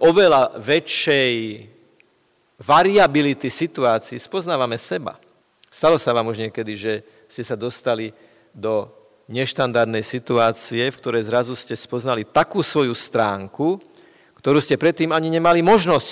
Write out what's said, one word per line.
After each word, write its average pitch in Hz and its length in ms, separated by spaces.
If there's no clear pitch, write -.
oveľa 160 560
väčšej 120 1040
variability 151 880
situácií, 123 720
spoznávame 143 560
seba. 170 400
Stalo 160 320
sa 123 160
vám 113 160
už 110 160
niekedy, 107 320
že 107 160
ste - 160
sa 113 160
dostali 113 560
do 107 320
neštandardnej 117 720
situácie, 120 880
v - 80
ktorej 117 240
zrazu 120 320
ste - 160
spoznali 120 480
takú 165 400
svoju 135 320
stránku, 113 880
ktorú 139 240
ste 139 160
predtým 160 320
ani 160 320
nemali 170 240
možnosť 180 460